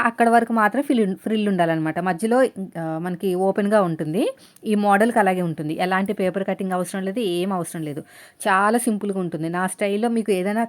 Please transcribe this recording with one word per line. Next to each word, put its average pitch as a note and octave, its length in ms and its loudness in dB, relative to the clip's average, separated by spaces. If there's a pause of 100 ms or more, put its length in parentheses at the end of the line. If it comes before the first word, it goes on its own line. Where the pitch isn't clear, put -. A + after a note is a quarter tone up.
అక్కడ A#3 260 2
వరకు A#3 240 4
మాత్రం A3 300 2
ఫ్రిల్, A3+ 340 2
ఫ్రిల్ G#3+ 320 -2
ఉండాలన్నమాట. E3 520 0
మధ్యలో, F#3 380 0 (380)
ఆ, E3 80 -6 (140)
మనకి F3+ 300 -4 (120)
ఓపెన్‌గా G3+ 400 2
ఉంటుంది. E3 420 0 (400)
ఈ A3 120 0
మోడల్‌కి G#3 440 4
అలాగే F#3+ 240 2
ఉంటుంది. D#3+ 360 -4
ఎలాంటి F#3+ 340 0
పేపర్ F#3+ 320 -2
కటింగ్ F#3+ 300 -4
అవసరం F3+ 300 -4
లేదు, G3 160 -4 (100)
ఏం F3+ 220 -2
అవసరం E3+ 300 -6
లేదు. D3 200 -8 (400)
చాలా G#3 380 4
సింపుల్‌గా G3+ 400 -2
ఉంటుంది. E3 300 -4
నా F3 160 -2
స్టైల్‌లో G#3 440 -2
మీకు A3+ 220 0
ఏదైనా G3+ 360 0